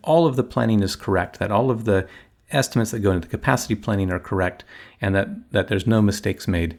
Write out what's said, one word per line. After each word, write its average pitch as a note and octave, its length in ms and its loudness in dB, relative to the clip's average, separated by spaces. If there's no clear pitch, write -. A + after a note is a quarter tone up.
all E3 240 4
of C3+ 80 0
the B2+ 80 0
planning A2+ 400 0
is F#2 140 -2
correct, F2+ 420 -2
that G2 140 -2
all A#2+ 180 2
of A2 140 -2
the G2 240 2
estimates B2+ 400 0
that A#2 80 -6
go G2+ 140 2
into F2 160 -2
the - 80 -6
capacity A#2 400 0
planning G2 340 -2
are F2+ 80 -2
correct, F2+ 460 -4
and G2 140 0
that, - 380 -2
that F#2+ 160 0
there's G2 180 0
no A2+ 160 4
mistakes - 460 -2
made. E2+ 300 -2